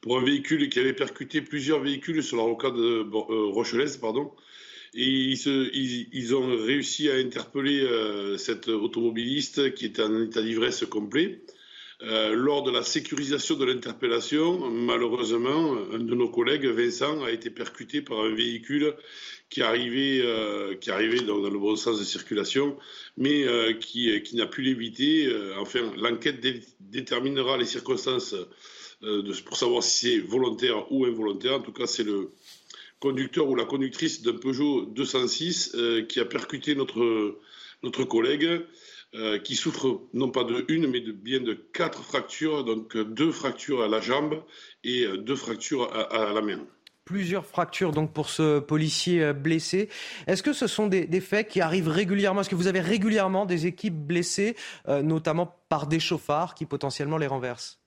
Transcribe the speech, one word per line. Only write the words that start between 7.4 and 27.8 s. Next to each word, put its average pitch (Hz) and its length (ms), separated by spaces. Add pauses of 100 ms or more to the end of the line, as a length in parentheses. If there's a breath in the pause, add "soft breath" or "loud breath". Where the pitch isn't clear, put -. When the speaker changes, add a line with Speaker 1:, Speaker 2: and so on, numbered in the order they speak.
Speaker 1:
euh, 104 560
cet 110 320
automobiliste 117 1040
qui 131 140
était 110 160
en 110 220
état 110 180
d'ivresse 113 420
complet. 107 580 (600 loud breath)
Euh, 110 320
lors 135 300
de 127 60
la 123 120
sécurisation 143 760
de 135 80
l'interpellation, 127 1040
malheureusement, 120 1040 (200)
un 113 40
de 117 160
nos 120 140
collègues, 135 380
Vincent, 120 560
a 117 80
été 117 180
percuté 117 540
par 117 180
un 110 140
véhicule 120 600 (540 loud breath)
qui 135 140
arrivait, 123 640
euh, 104 500
qui 95 160
arrivait 113 300
donc 104 220
dans 101 80
le 101 80
bon 104 180
sens 110 220
de 101 60
circulation, 135 720 (420 loud breath)
mais, 139 260
euh, 117 300
qui, 113 480
qui - 120
n'a 113 120
pu - 160
l'éviter. 131 640
Euh, 104 340
enfin, 120 200 (160)
l'enquête 117 440
dé-, 120 220 (180)
déterminera 127 800
les 120 80
circonstances, 123 680 (720 loud breath)